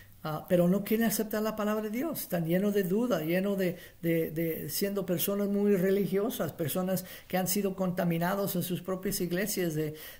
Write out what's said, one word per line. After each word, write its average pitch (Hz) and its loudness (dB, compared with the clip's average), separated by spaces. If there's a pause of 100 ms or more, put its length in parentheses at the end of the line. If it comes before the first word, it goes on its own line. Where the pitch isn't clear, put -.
(240)
ah, 156 -6
pero 175 6
no 180 4
quieren 220 2
aceptar 214 0
la 214 -2
palabra 214 0
de 214 -6
Dios. 269 -4
Están 170 -2
llenos 190 4
de 202 4
duda, 196 2
llenos 185 2
de, 180 0 (240)
de, 165 2
de 160 -4
siendo 202 -2
personas 202 0
muy 202 4
religiosas, 190 0
personas 185 -2 (220)
que 185 -2
han 185 -2
sido 196 0
contaminados 180 0
en 175 0
sus 175 -4
propias 185 -4
iglesias 175 -2
de, 156 -2 (260)